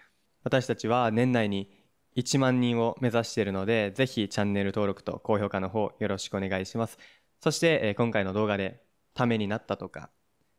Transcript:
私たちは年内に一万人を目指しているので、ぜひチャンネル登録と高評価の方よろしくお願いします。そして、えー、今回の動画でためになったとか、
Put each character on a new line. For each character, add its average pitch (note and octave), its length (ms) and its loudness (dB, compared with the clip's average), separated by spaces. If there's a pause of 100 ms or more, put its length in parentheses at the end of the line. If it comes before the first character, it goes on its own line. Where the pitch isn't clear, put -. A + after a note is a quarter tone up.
(440)
私 B2+ 240 0
た A#2 80 0
ち - 120 -6
は A#2+ 240 2
年 B2 200 2
内 A2 180 2
に G2 220 -4 (440)
一 B2+ 220 0
万 B2+ 240 4
人 A#2+ 180 2
を A#2 220 0
目 B2 80 2
指 A2+ 160 2
し - 80 -12
て A#2 80 0
い G2 40 4
る G2 60 -2
の F#2+ 140 -2
で、 G#2+ 260 2
ぜ B2+ 140 0
ひ G#2+ 240 -2
チ - 100 -4
ャ G#2 40 2
ン G2+ 100 2
ネ G2+ 100 0
ル G2 80 0
登 G#2 160 0
録 - 160 -6
と - 200 -6
高 G#2+ 140 2
評 G2+ 120 0
価 G2 100 -4
の F#2 100 -4
方 G#2+ 300 -2
よ G#2+ 80 -2
ろ G2 100 -2
し - 120 -10
く G2+ 80 -4
お - 20 0
願 F#2+ 220 -2
い F#2+ 40 -4
し - 120 -8
ま A2+ 100 -2
す。 - 100 -18 (440)
そ D#3 100 2
し - 80 -4
て、 D#3+ 240 4
え G#2 80 0
ー、 - 20 -4
今 A#2 180 0
回 G#2 140 0
の F#2+ 80 -4
動 G#2+ 140 2
画 G#2 100 0
で F#2+ 240 -6 (320)
た B2+ 120 0
め A#2 120 2
に G#2 100 -2
な G#2+ 100 -2
っ - 80 -10
た - 120 -4
と F#2+ 100 -12
か、 - 220 -16 (500)